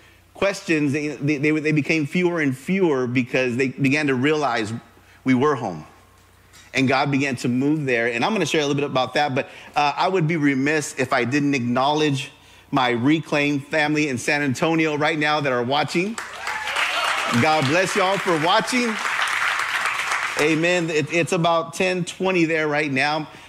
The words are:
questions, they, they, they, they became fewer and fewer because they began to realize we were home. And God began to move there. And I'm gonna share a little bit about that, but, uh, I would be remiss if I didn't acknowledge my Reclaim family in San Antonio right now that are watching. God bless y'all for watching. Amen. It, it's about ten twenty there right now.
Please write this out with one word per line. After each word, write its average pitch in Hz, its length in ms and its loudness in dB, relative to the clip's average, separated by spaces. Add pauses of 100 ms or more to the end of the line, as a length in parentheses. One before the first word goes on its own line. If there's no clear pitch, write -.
(320)
questions, 160 600 0
they, 147 160 -2
they, 143 300 -2
they, 151 120 0
they 156 220 0
became 151 340 0
fewer 175 320 0
and 135 180 0
fewer 156 520 0
because 127 480 0
they 127 140 0
began 135 360 0
to 135 80 2
realize 127 580 0 (520)
we 131 100 4
were 139 220 4
home. 90 280 -8 (880)
And 131 140 2
God 139 240 2
began 139 260 0
to 127 120 -4
move 143 360 0
there. 120 220 2
And 120 180 -2
I'm 208 80 0
gonna 185 140 0
share 160 140 0
a 147 40 0
little 143 160 0
bit 143 80 -2
about 127 260 -2
that, 147 200 0
but, 127 140 -2 (260)
uh, 147 220 2
I 165 100 0
would 185 220 2
be 170 80 0
remiss 143 640 0
if 127 140 0
I 127 120 2
didn't 143 300 0
acknowledge 135 760 0 (400)
my 131 200 2
Reclaim 147 680 2
family 151 500 0
in 127 100 -4
San 147 240 0
Antonio 160 540 0
right 151 220 0
now 151 220 2
that 143 120 0
are 120 120 0
watching. 151 520 -2 (1300)
God 156 240 2
bless 175 300 0
y'all 190 220 2
for 180 280 0
watching. 226 480 2 (1500)
Amen. 165 480 2
It, 151 240 -2
it's 165 200 0
about 170 420 0
ten 185 300 -2
twenty 185 400 0
there 156 240 0
right 147 240 0
now. 147 360 0 (200)